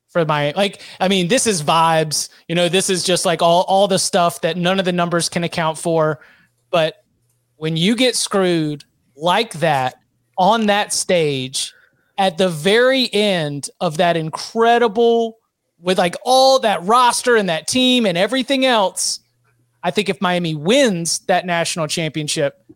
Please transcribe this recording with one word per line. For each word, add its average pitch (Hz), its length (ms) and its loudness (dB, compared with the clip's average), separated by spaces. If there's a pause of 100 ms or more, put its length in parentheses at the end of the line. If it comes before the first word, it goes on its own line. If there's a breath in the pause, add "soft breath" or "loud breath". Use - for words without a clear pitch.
for 175 160 0
my, 151 320 0
like, 190 260 -2 (200 loud breath)
I 185 80 2
mean, 185 180 0
this 233 180 2
is 196 160 -2
vibes, 160 680 0 (180 soft breath)
you 165 80 -4
know, 175 140 2
this 185 200 0
is 175 140 -2
just, 175 220 0
like, 170 160 0
all, 175 220 4
all 196 260 2
the 185 100 0
stuff 175 400 0
that 165 160 -2
none 185 240 0
of 180 60 0
the 180 80 -2
numbers 170 340 -2
can 175 160 -4
account 160 340 -4
for. 156 440 -2 (500 soft breath)
But 160 320 -2 (540)
when 160 180 -4
you 180 220 2
get 247 180 2
screwed 165 720 -2 (320)
like 180 380 -2
that 139 400 -2 (420)
on 208 300 2
that 202 260 0
stage 143 800 -2 (460 soft breath)
at 190 180 0
the 190 120 2
very 226 600 0
end 175 580 -2 (120)
of 160 160 -4
that 175 180 2
incredible, 226 1200 0 (420)
with, 180 180 -2
like, 175 260 0
all 262 360 4
that 202 240 0
roster 240 520 2
and 202 140 2
that 156 180 -4
team 254 380 2
and 170 120 0
everything 262 480 0
else, 214 540 -2 (640)
I 180 40 -2
think 185 180 -2
if 190 140 -4
Miami 175 320 -2
wins 175 720 0
that 180 200 0
national 170 420 -2
championship, 156 760 -4 (120)